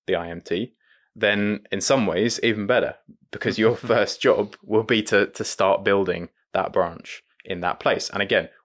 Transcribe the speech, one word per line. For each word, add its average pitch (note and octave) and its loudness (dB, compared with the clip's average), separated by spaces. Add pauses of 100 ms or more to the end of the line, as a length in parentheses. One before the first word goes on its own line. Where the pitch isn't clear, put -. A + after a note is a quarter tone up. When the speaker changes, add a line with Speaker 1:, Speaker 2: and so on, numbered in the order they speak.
Speaker 1:
the F2+ 0
I E2+ -4
M E2+ -10
T, G2+ -4 (420)
then G#2 0 (100)
in G2 -4
some C3 2
ways G2 0
even G#2+ 0
better, G#2 0 (360)
because - -4
your A2 4
Speaker 2:
<laughs> - -8
Speaker 1:
first A2+ 0
job G#2+ 2
will A2 0
be A2 0
to, G2+ 2
to - -12
start F#2+ 0
building F#2 0 (240)
that F#2 -2
branch - -4 (200)
in F2+ -8
that F2 -2
place. - -2
And G2 -4
again, G2+ 0 (160)